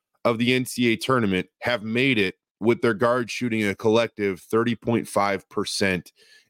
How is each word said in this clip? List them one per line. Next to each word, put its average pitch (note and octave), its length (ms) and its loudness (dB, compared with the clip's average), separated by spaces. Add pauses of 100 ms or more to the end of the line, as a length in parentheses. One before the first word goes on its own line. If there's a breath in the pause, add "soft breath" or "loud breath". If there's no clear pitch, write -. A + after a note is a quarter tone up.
(240)
of A#2 140 2
the A#2+ 160 2
N B2+ 120 0
C B2 240 0
A A2+ 40 2
A - 20 2
tournament G#2 520 0 (140)
have A#2+ 220 -2
made A#2+ 340 0
it F#2 180 0 (260)
with A2+ 200 2
their A#2 120 2
guards A#2+ 380 0
shooting A2 360 -2
a G2 80 -2
collective G#2+ 640 0
thirty A2+ 360 0
point A#2 320 -2
five G2+ 420 -2
percent F#2+ 640 -2 (360)